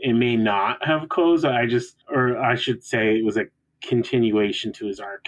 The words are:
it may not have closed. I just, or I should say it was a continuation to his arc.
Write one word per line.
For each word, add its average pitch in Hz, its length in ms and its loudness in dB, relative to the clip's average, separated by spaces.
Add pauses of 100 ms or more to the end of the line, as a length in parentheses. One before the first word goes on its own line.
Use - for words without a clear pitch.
it 131 140 0
may 120 220 4
not 107 500 0
have 156 220 -2
closed. 170 360 2
I 120 200 2
just, 120 320 -2 (120)
or 123 300 0
I 123 160 0
should 123 280 -4
say 110 360 0
it 110 60 -2
was 104 120 0
a 104 80 -2 (360)
continuation 110 920 0
to 107 140 -8
his 95 140 -8
arc. - 260 -12